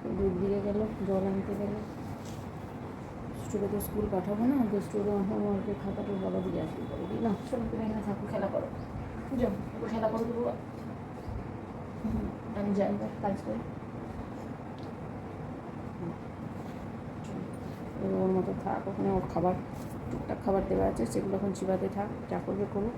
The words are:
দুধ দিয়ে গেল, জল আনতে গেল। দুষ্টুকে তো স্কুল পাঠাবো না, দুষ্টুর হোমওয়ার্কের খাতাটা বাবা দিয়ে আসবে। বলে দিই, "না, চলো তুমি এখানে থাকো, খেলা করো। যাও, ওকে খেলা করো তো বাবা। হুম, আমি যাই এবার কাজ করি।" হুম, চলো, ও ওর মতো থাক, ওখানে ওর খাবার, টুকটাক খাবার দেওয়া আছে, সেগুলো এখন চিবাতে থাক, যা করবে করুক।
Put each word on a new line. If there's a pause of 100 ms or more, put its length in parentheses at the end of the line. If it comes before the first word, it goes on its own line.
দুধ
দিয়ে
গেল, (220)
জল
আনতে
গেল। (1700)
দুষ্টুকে
তো
স্কুল
পাঠাবো
না,
দুষ্টুর
হোমওয়ার্কের
খাতাটা
বাবা
দিয়ে
আসবে।
বলে
দিই,
"না, (160)
চলো (100)
তুমি
এখানে
থাকো,
খেলা
করো। (680)
যাও,
ওকে
খেলা
করো
তো
বাবা। (1500)
হুম,
আমি
যাই
এবার (120)
কাজ (120)
করি।" (2500)
হুম, (1120)
চলো,
ও
ওর
মতো (100)
থাক,
ওখানে
ওর (120)
খাবার, (580)
টুকটাক
খাবার
দেওয়া
আছে,
সেগুলো
এখন
চিবাতে
থাক, (220)
যা
করবে
করুক।